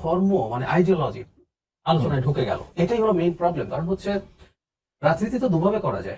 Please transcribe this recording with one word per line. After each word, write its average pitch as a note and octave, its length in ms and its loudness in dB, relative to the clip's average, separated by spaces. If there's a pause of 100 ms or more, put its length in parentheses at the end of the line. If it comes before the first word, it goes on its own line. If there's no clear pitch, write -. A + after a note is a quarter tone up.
ধর্ম F3+ 440 0
মানে B2 180 -4
আইডিওলজি, D#3 580 2 (640)
আলোচনায় C#3+ 340 2
ঢুকে C3 240 0
গেল। - 140 -4 (160)
এটাই F#3 220 2
হলো A3 140 2
মেইন E3+ 220 2
প্রবলেম। E3 360 -2
কারণ D3 180 -4
হচ্ছে G3 320 -2 (840)
রাজনীতি A#3+ 380 0
তো B3+ 100 0
দুভাবে F#3+ 300 2
করা G2 220 -4
যায়। - 160 -10